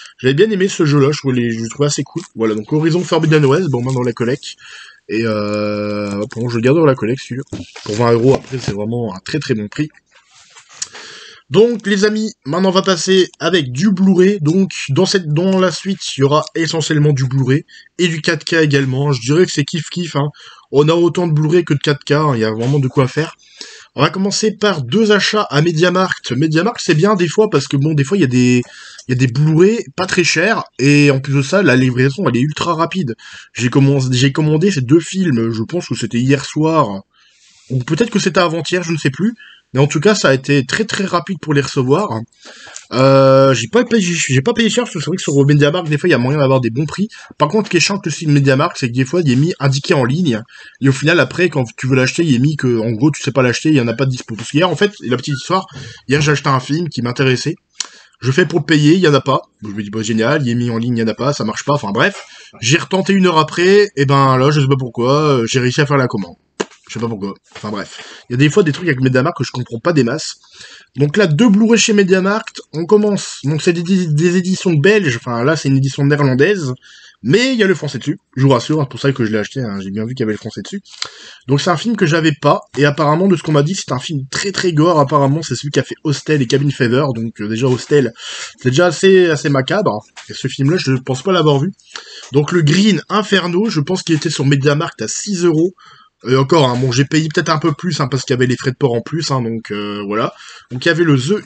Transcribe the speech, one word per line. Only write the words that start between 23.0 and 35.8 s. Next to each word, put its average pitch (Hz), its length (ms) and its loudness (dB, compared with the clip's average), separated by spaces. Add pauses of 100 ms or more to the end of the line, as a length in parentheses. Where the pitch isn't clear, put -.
faire. 151 280 -4 (600)
On - 80 -2
va 165 80 2
commencer 196 400 -2
par 196 320 -2
deux 202 280 2
achats 208 380 0
à 143 140 0
MediaMarkt. 180 680 0
MediaMarkt, 160 500 0
c'est 175 100 0
bien 190 220 2
des 180 120 0
fois 214 220 0
parce 139 180 0
que, 143 100 -2
bon, 151 180 0
des 139 80 2
fois, 160 140 -2
il 190 40 2
y 147 40 4
a - 20 2
des, 123 340 2 (480)
il 131 40 0
y - 20 0
a - 20 -2
des 131 100 2
Blu-ray 160 560 2 (120)
pas 180 100 -2
très 185 180 0
chers, 175 400 0 (140)
et 143 320 4
en 135 100 2
plus 139 140 -6
de 143 80 2
ça, 185 220 0
la 131 120 4
livraison, 131 540 2
elle 123 80 0
est 120 40 2
ultra 160 340 -2
rapide. 165 400 -4 (380)
J'ai 120 160 -2
commen-, 135 440 2
j'ai 127 180 2
commandé 156 380 2
ces 151 120 -2
deux 135 180 4
films, 156 520 -2
je 113 120 -4
pense 170 240 -6